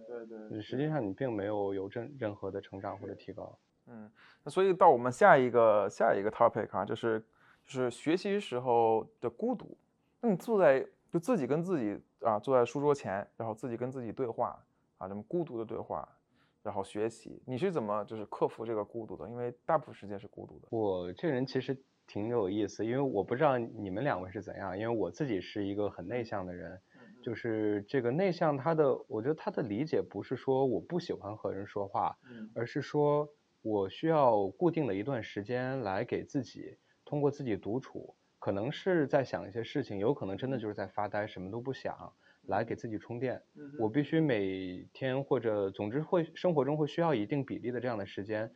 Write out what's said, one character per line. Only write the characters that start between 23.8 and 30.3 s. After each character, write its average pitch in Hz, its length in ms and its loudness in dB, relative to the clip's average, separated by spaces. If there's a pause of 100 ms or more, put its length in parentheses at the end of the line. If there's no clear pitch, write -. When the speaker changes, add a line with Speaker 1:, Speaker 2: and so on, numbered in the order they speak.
Speaker 2:
们 104 140 -2
两 107 180 0
位 92 80 -10
是 104 100 -8
怎 - 180 -8
样， 95 200 -4
因 113 100 -2
为 117 80 0
我 98 140 -2
自 - 160 -4
己 104 140 0
是 101 260 -6
一 98 80 -2
个 101 160 0
很 87 160 -10
内 120 160 -4
向 101 240 -6
的 90 80 -8
人， 85 160 -12
Speaker 1:
嗯， - 300 -20
嗯， - 0 - (160)
嗯。 - 40 -20
Speaker 2:
就 120 140 -6
是 107 540 0
这 139 120 0
个 120 120 2
内 185 180 2
向 165 260 2
它 160 200 0
的， 139 200 6 (120)
我 113 120 -4
觉 110 80 -2
得 156 60 2
它 160 160 -6
的 190 100 -4
理 110 240 -2
解 131 160 0
不 98 220 -4
是 127 140 -6